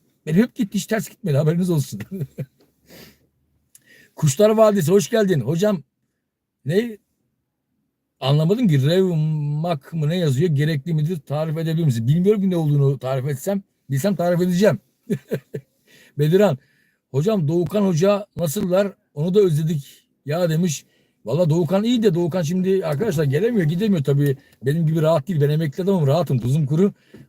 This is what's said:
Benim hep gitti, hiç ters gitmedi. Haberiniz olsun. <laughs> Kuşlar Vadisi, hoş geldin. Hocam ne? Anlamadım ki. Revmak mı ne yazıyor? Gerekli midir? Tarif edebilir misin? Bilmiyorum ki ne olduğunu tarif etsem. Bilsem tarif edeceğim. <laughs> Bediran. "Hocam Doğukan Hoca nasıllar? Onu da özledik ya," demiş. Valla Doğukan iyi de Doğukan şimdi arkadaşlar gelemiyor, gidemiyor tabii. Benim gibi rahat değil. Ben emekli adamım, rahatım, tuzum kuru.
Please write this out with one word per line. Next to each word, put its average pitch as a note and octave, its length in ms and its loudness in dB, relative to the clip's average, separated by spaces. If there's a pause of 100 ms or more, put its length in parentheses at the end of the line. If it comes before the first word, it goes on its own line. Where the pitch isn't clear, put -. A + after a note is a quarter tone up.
(260)
Benim D#3+ 180 2
hep - 120 -4
gitti, G#3 200 -4
hiç F#3 100 -4
ters G#3+ 240 -4
gitmedi. D3+ 280 -4
Haberiniz E3+ 320 0
olsun. E3 300 -2 (120)
<laughs> F#3 140 -8 (1900)
Kuşlar F3+ 340 2
Vadisi, G#3 420 4
hoş G3+ 180 2
geldin. G3 300 2
Hocam E3 440 -2 (800)
ne? G#3 320 -2 (1200)
Anlamadım D#3+ 480 2
ki. C#3 180 2
Revmak D#3 1080 -2
mı D3+ 160 -2
ne E3+ 60 -2
yazıyor? E3 340 2
Gerekli D3+ 440 0
midir? D#3 260 -2
Tarif D#3 380 -6
edebilir E3 280 -2
misin? A#2 220 0
Bilmiyorum F#3 340 2
ki F#3+ 80 0
ne F3+ 80 0
olduğunu C#3+ 420 0
tarif C3 280 -4
etsem. G3 360 -4 (260)
Bilsem C#3 260 -2
tarif F3 260 0
edeceğim. F#3 380 2 (300)
<laughs> - 1080 -10
Bediran. D#3 400 4 (540)
"Hocam E3 360 0
Doğukan E3+ 400 0
Hoca F#3+ 380 2 (120)
nasıllar? F#3 560 -2 (200)
Onu E3 200 -4
da G#3 60 6
özledik D#3+ 680 -2 (180)
ya," E3 240 -2
demiş. D#3+ 360 -2 (400)
Valla D3+ 240 0
Doğukan F3 340 0
iyi A#3+ 200 0
de G3 100 2
Doğukan F3 280 -2
şimdi F#3 440 -2
arkadaşlar D#3+ 380 -2
gelemiyor, F3 420 0
gidemiyor F3 380 0
tabii. C#3+ 340 0 (280)
Benim D3+ 220 0
gibi D#3+ 140 0
rahat D#3 260 0
değil. D#3+ 140 -2
Ben C#3+ 80 2
emekli D#3 340 -2
adamım, F3+ 240 0
rahatım, C#3+ 320 0
tuzum C3+ 260 0
kuru. E3+ 280 0 (360)